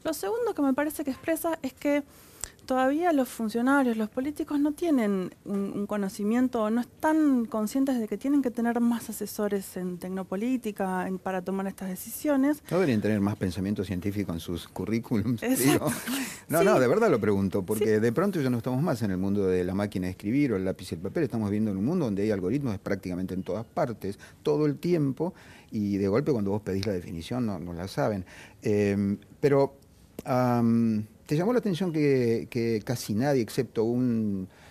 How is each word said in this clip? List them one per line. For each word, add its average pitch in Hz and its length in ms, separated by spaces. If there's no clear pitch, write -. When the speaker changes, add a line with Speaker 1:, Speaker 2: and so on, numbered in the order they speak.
Speaker 1:
Lo 320 100
segundo 427 420
que - 60
me 269 140
parece 302 300
que 269 80
expresa 320 500
es 262 100
que 285 300
todavía 285 460
los 262 160
funcionarios, 240 680
los 214 140
políticos 294 500
no 294 120
tienen 226 600
un, 196 300
un 101 120
conocimiento 214 760
o 214 80
no 233 120
están 302 640
conscientes 247 520
de 220 100
que 208 100
tienen 277 240
que 247 80
tener 233 300
más 233 300
asesores 202 680
en 180 200
tecnopolítica, 190 1080
en, 185 120
para 185 240
tomar 190 240
estas 190 220
decisiones. 269 840
Speaker 2:
No 165 80
deberían 135 220
tener 104 200
más 101 160
pensamiento 98 480
científico 98 480
en 85 80
sus 85 280
currículums, 113 720
Speaker 1:
Exacto. 247 200
Speaker 2:
digo. - 140
No, 151 120
Speaker 1:
Sí. - 60
Speaker 2:
no, 208 140
de 123 80
verdad 208 220
lo 123 100
pregunto, 98 440
porque 107 300
Speaker 1:
Sí. 107 60
Speaker 2:
de 117 120
pronto 180 280
ya 131 100
no 123 80
estamos 127 240
más 156 200
en 104 80
el 92 80
mundo 98 280
de 92 180
la 90 100
máquina 98 320
de 90 60
escribir 123 400
o 101 40
el 92 80
lápiz 92 280
y - 40
el 80 40
papel, 101 240
estamos 110 260
viviendo 107 200
en 95 80
un 98 60
mundo 165 220
donde 101 160
hay 107 80
algoritmos 104 480
prácticamente 90 560
en 92 80
todas 90 220
partes, 113 540
todo 151 240
el 143 120
tiempo, 160 540
y 101 260
de 98 120
golpe 135 240
cuando 104 180
vos 104 120
pedís 98 240
la 107 60
definición 90 540
no, 98 120
no 87 140
la 85 160
saben. 107 360
Em, 101 560
pero, 139 340
am, 117 800
¿te 151 100
llamó 185 160
la 254 60
atención 185 340
que, 131 580
que 117 340
casi 117 300
nadie, 135 280
excepto 113 420
un 113 600